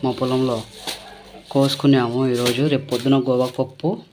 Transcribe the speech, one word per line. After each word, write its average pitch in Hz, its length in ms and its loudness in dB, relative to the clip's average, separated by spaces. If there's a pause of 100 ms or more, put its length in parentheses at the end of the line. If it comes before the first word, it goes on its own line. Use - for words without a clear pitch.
మా 131 60 2 (120)
పొలంలో 127 360 0 (960)
కోసుకున్నాము 135 680 2 (100)
ఈరోజు. 123 300 0 (100)
రేపు - 220 -2
పొద్దున 131 220 2 (120)
గోవా 127 220 2 (100)
పప్పు - 300 -4 (220)